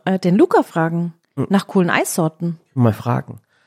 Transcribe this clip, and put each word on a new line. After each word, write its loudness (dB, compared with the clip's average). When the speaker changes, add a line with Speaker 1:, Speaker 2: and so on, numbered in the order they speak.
Speaker 1:
äh, 0
den 2
Luca 4
fragen? -2
Speaker 2:
Mhm. -4
Speaker 1:
Nach 2
coolen 0
Eissorten? -4
Speaker 2:
Mal 4
fragen. -6